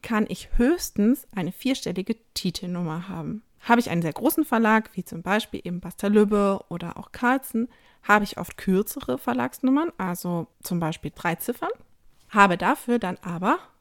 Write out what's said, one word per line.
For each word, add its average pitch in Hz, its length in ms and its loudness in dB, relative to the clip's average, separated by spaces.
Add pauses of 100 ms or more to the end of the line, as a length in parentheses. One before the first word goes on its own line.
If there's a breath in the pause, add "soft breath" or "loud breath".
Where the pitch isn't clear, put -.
kann 214 280 0
ich - 280 -10
höchstens 247 760 2
eine 175 160 -4
vierstellige 220 640 -4 (180)
Titelnummer 175 760 -4
haben. 170 340 -8 (160)
Habe 240 220 4
ich - 80 -6
einen 170 120 0
sehr 160 120 -2
großen 294 320 0
Verlag, 220 480 2
wie 185 100 -8
zum - 180 -12
Beispiel 208 420 -2
eben 175 180 -6
Basta 180 260 -6
Lübbe 202 640 4
oder 170 280 -8
auch - 140 -14
Carlsen, 247 560 0 (360 soft breath)
habe 208 200 6
ich - 140 -6
oft - 180 -10
kürzere 214 600 0
Verlagsnummern, 262 800 0
also 175 500 -4 (160)
zum 175 160 -2
Beispiel 160 340 -4
drei 170 220 -2
Ziffern, 240 340 -6 (600)
habe 196 280 6
dafür 240 420 0
dann 185 220 -4
aber 185 380 0 (220)